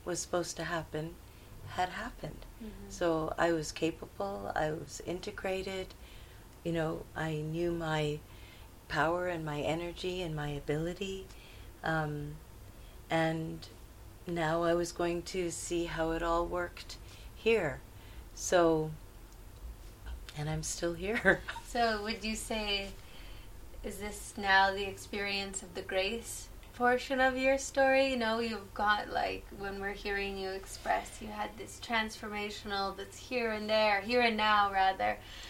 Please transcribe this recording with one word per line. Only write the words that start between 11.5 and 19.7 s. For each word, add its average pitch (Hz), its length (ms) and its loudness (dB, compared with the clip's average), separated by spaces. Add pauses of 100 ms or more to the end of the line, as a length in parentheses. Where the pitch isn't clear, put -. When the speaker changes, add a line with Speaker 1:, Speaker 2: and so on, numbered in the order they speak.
Speaker 1:
um, 151 500 0 (760)
and 165 580 0 (600)
now 170 360 2
I 170 120 6
was 175 180 2
going 175 300 0
to 175 280 -2
see 170 360 -2
how 160 260 0
it 165 100 0
all 170 240 4
worked 175 500 -4 (380)
here. 175 460 4 (540)
So, 160 560 6 (1500)